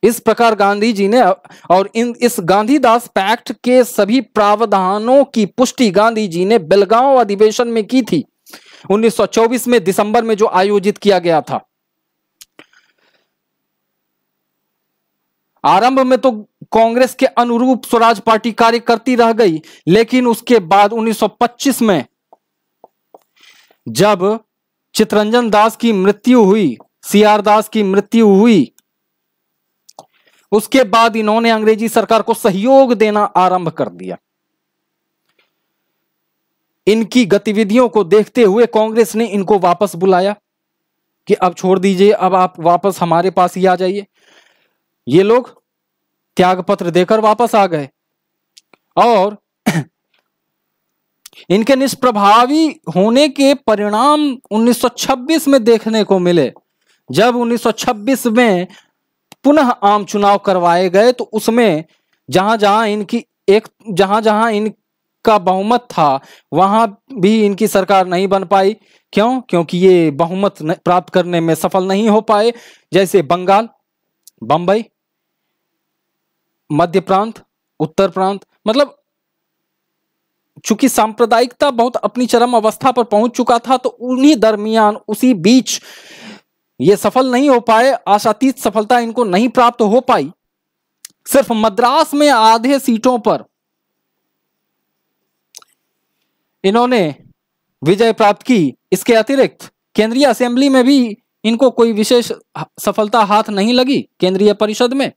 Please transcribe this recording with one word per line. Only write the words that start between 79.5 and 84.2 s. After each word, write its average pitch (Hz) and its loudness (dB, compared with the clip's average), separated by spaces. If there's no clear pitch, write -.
चूंकि 226 0
सांप्रदायिकता 233 0
बहुत 240 -2
अपनी 247 -4
चरम 240 0
अवस्था 220 0
पर 240 -2
पहुंच 214 -2
चुका 240 -2
था 254 -2
तो 254 -4
उन्हीं 254 0